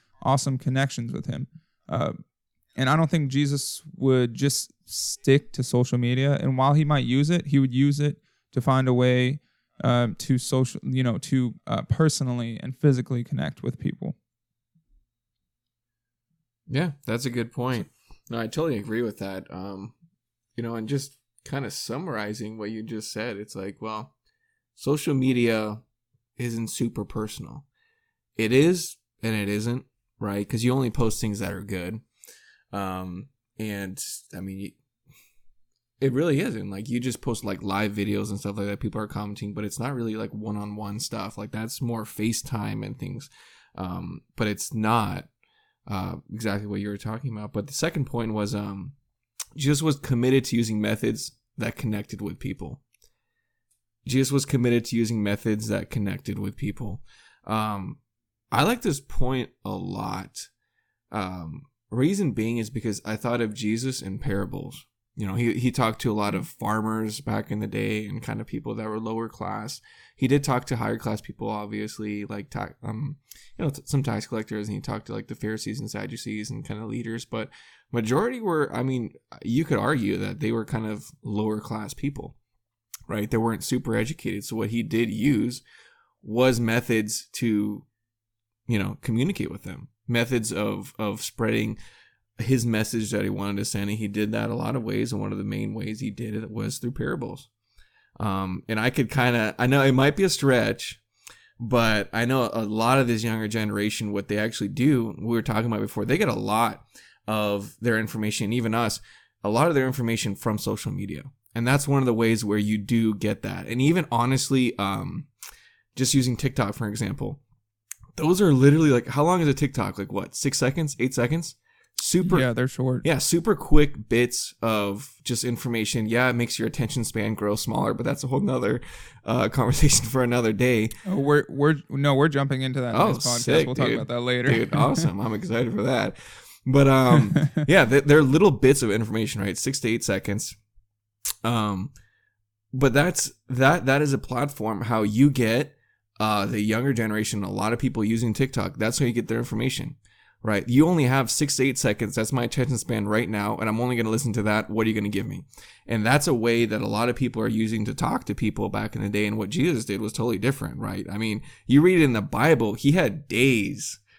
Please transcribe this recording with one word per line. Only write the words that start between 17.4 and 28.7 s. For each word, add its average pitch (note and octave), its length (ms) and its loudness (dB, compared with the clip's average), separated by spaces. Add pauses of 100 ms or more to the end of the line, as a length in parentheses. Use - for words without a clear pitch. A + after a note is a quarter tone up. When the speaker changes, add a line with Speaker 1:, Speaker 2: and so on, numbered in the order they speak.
Speaker 2:
point. B2 380 -4 (400)
No, A#2 100 -6
I A2+ 80 -4
totally D3+ 300 -2
agree A2 240 -4
with A2 180 -4
that. G2 320 -10
Um, F#2+ 420 -12 (640)
you A#2+ 80 -8
know, A#2 120 -6
and A2 120 -8
just C#3 300 -6 (280)
kinda C#3 260 -6
summarizing A2+ 840 -8
what G#2+ 140 -8
you A2 120 -8
just A2 280 -10
said, A2 260 -6
it's G#2+ 180 -14
like, G2 260 -10
well, A2 340 -10 (640)
social D3 340 0
media A#2 680 2 (560)
isn't A#2 320 -4
super A#2+ 340 -4
personal. G#2+ 640 -8 (720)
It A2 160 2
is E3 420 4 (260)